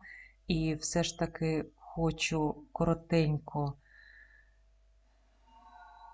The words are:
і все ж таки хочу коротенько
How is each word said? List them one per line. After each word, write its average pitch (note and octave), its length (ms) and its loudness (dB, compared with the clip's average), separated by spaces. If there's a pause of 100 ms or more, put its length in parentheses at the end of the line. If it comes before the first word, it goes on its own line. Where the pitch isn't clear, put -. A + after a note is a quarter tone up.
(480)
і D#3+ 280 2
все E3+ 280 0
ж - 160 -4
таки D#3+ 460 0 (100)
хочу D#3+ 960 0
коротенько D#3 1000 2 (2500)